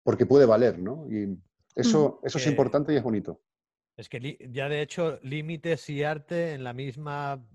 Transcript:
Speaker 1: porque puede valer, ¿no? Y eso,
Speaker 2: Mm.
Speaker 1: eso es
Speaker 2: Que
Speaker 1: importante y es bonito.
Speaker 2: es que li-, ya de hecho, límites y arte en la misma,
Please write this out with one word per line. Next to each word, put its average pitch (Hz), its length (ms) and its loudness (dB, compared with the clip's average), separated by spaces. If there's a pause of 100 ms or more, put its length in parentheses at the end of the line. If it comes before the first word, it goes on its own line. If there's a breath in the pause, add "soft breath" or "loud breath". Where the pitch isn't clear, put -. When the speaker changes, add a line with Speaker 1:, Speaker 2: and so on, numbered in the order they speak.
Speaker 1:
porque 117 220 2
puede 135 200 8
valer, 110 340 4
¿no? 127 320 -8
Y 101 260 -4 (380)
eso, 156 480 2
Speaker 2:
Mm. 135 40 -6
Speaker 1:
eso 143 100 -4
es 131 80 -2
Speaker 2:
Que 147 40 2
Speaker 1:
importante 139 440 2
y - 20 4
es 123 80 2
bonito. 104 380 -4 (560)
Speaker 2:
es 113 100 -20
que 123 140 -12
li-, 143 160 -10 (140)
ya 135 180 -6
de 147 120 -2
hecho, 151 400 -4
límites 156 680 -6
y 143 160 -4
arte 156 480 -4
en 131 100 -10
la 123 80 -8
misma, 139 640 -8 (200)